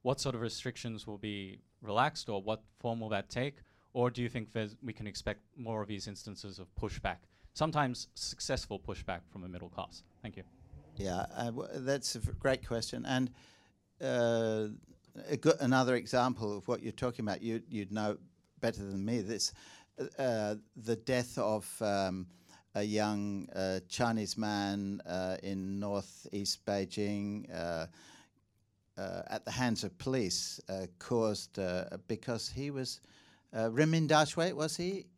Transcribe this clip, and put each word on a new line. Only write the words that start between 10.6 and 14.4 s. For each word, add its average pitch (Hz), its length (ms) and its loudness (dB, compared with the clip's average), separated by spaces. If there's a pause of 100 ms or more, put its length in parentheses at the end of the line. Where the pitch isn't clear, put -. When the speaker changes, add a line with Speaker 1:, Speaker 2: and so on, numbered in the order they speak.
Speaker 2:
Yeah, 92 300 0 (100)
uh, 117 100 -2
w-, 117 280 -4
that's 135 420 0
a 117 40 -6
v-, - 200 -2
great 131 280 2
question. 120 400 -4
And, 131 240 4 (680)
uh, 117 680 4 (600)